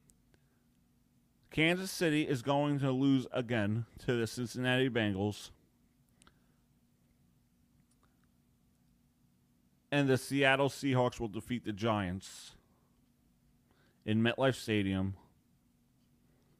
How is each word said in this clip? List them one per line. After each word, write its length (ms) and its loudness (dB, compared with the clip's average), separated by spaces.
Kansas 400 0
City 380 0
is 140 -2
going 380 0
to 120 0
lose 400 2
again 540 -2
to 100 0
the 140 0
Cincinnati 600 0
Bengals. 600 -2
And 180 2
the 100 6
Seattle 500 2
Seahawks 500 0
will 100 -4
defeat 360 -8
the 80 -4
Giants 800 -4
in 180 2
MetLife 320 2
Stadium 600 -2